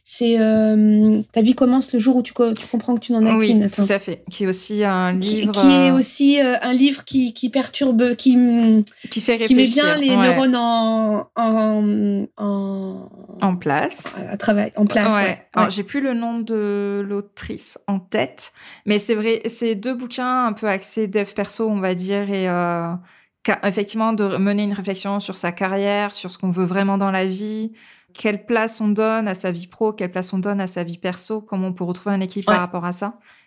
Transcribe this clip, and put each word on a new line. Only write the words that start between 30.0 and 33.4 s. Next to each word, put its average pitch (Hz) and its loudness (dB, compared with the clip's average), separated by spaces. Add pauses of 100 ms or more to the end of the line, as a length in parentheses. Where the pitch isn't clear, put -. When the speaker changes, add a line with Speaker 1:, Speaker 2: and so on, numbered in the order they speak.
Speaker 2:
place 180 -6
on 196 -2
donne 196 -2
à 190 -4
sa 180 -6
vie 170 -8
perso, 185 -6
comment 190 -6
on 185 -6
peut 180 -6
retrouver 180 -4
un 190 0
équilibre 190 -4
Speaker 1:
Ouais. 190 4
Speaker 2:
par 180 0
rapport 180 -8
à 180 -4
ça. 202 -8 (280)